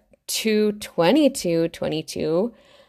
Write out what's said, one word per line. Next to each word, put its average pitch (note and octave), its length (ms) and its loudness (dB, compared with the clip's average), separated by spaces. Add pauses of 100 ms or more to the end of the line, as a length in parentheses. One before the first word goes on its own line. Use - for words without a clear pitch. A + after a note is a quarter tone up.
(260)
two G#3+ 460 0
twenty-two F#3 960 2
twenty-two." D#3+ 840 -4 (340)